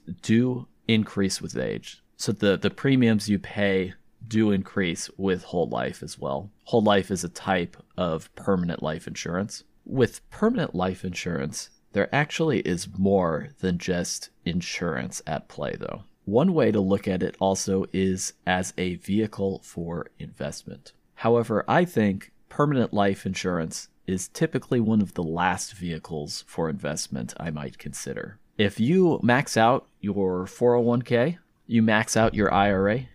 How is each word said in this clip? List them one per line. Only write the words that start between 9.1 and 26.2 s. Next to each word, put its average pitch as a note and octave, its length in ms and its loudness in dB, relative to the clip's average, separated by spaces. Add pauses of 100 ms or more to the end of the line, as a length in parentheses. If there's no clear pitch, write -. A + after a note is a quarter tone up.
With - 460 -2
permanent G#3+ 460 0
life F2+ 280 -2
insurance, E2+ 680 -6 (220)
there - 220 0
actually D3+ 460 0
is F2+ 360 -2
more F#2+ 520 2 (100)
than F2+ 200 0
just - 520 -4 (140)
insurance E2+ 800 -4
at - 220 -6
play, A#1+ 300 -6
though. - 260 -10 (200)
One D3 300 2
way A2+ 160 4
to G#2 100 2
look G2 280 0
at F#2 160 0
it - 160 -6
also F#2+ 520 0
is F#2 420 -2 (120)
as F#2 320 0
a F2+ 180 -2
vehicle G2 680 -2
for E2+ 420 -8 (140)
investment. - 720 -12 (220)
However, A2+ 520 2
I E3+ 180 4
think G#2 460 0 (180)
permanent C#3+ 460 2
life G2+ 320 0
insurance F2+ 640 -4 (180)
is F#2 220 -4
typically C3+ 500 -2
one A2 240 4
of F2 120 -4
the F2 100 -2
last F2 500 -2
vehicles D#2+ 720 -8